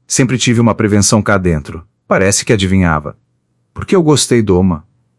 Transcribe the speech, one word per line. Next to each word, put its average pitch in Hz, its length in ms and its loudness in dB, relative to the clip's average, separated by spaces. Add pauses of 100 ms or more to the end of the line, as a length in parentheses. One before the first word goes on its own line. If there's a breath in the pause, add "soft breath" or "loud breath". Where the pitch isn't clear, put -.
Sempre 127 320 -2
tive 120 240 0
uma 110 120 2
prevenção 104 460 0
cá 101 160 0
dentro. 85 500 -4 (200)
Parece 98 400 0
que 127 80 0
adivinhava. 92 640 -2 (560)
Porque - 200 -4
eu 180 80 4
gostei 139 380 0
doma. 92 460 0 (320)